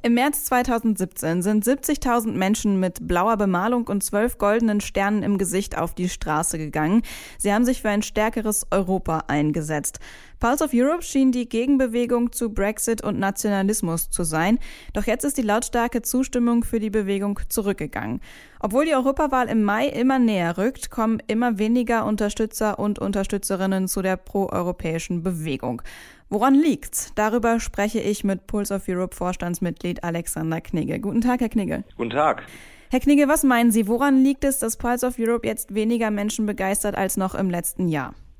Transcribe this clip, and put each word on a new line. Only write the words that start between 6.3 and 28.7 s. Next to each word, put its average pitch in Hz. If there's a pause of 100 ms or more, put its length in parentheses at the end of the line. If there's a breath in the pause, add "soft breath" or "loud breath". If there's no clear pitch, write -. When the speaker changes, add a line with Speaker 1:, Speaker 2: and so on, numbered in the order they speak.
Speaker 1:
gegangen. 156 (360 loud breath)
Sie 202
haben 233
sich 254
für 214
ein 208
stärkeres 214
Europa 180
eingesetzt. 151 (400 loud breath)
Pulse 262
of 294
Europe 294
schien 262
die 247
Gegenbewegung 240
zu 220
Brexit 220
und 208
Nationalismus 196
zu -
sein. 165 (360 loud breath)
Doch 208
jetzt 233
ist 285
die 269
lautstarke 233
Zustimmung 240
für 226
die 214
Bewegung 202
zurückgegangen. 190 (400 loud breath)
Obwohl 233
die 320
Europawahl 269
im 220
Mai 214
immer 262
näher 190
rückt, 220
kommen 220
immer 226
weniger 226
Unterstützer 214
und 208
Unterstützerinnen 190
zu 196
der 185
proeuropäischen 175
Bewegung. 156 (480 loud breath)
Woran 233
liegt's? -
Darüber 226
spreche 208
ich 202
mit 190
Pulse 202